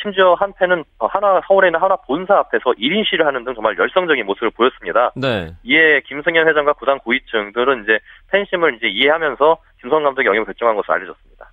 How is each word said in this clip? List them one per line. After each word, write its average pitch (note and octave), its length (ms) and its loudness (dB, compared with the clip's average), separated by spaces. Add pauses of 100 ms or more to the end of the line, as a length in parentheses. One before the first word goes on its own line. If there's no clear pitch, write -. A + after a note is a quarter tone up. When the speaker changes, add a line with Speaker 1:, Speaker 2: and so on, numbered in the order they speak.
Speaker 1:
심지어 F#3+ 320 2
한 G3 240 -2
팬은, F3+ 260 0 (140)
어, A2 80 -2
한화 G3 400 2
서울에 F#3+ 220 4
있는 E3 120 0
한화 F#3+ 160 2 (100)
본사 F3+ 320 0
앞에서 A#2+ 400 0
일 B2 160 -2
인 G#3+ 100 0
시위를 D#3+ 220 0
하는 C3+ 180 -2
등 B2+ 100 -8
정말 G#2+ 220 -2
열성적인 C3 480 0
모습을 G2 260 -4
보였습니다. A2+ 640 0
Speaker 2:
네. G#2+ 360 -4 (100)
Speaker 1:
이에 D3+ 440 2
김승현 D#3+ 420 -2
회장과 D3 260 2
구단 C3+ 260 -2
고위층들은 A#2 840 -2
이제 G#2+ 160 0 (320)
팬심을 F3+ 460 0
이제 A2+ 120 -6
이해하면서 C#3 720 0 (240)
김성근 D3+ 220 0
감독의 C3 240 -2
영입을 G#2 180 0
결정한 A#2 300 -2
것으로 F#2 180 -2
알려졌습니다. - 580 -10